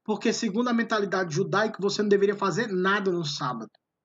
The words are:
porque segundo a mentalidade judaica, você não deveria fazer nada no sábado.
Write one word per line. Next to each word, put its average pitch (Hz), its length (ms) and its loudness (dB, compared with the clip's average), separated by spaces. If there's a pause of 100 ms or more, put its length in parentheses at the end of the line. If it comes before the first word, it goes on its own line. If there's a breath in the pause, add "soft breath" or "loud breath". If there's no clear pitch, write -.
porque 220 300 0
segundo 226 360 -2
a 233 40 0
mentalidade 196 640 0
judaica, 196 440 0
você 196 220 0
não 208 80 0
deveria 196 260 4
fazer 196 320 -2
nada 190 440 0
no 175 120 0
sábado. 123 480 -6 (340)